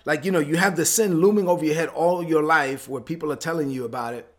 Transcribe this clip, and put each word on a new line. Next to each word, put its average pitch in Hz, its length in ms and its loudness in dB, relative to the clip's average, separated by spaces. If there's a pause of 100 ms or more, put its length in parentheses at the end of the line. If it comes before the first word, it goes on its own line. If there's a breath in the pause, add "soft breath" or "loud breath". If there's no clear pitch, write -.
like, 147 180 0
you 190 80 -2
know, 175 80 4
you 151 180 0
have 180 180 2
the 160 100 0
sin 196 340 2
looming 202 300 4
over 170 160 2
your 156 100 0
head 165 140 -2
all 175 320 0
your 160 220 2
life 147 440 0
where 127 140 -8
people 147 300 -6
are 135 60 -4
telling 160 340 -4
you 127 140 -6
about 120 280 -8
it. 117 260 -14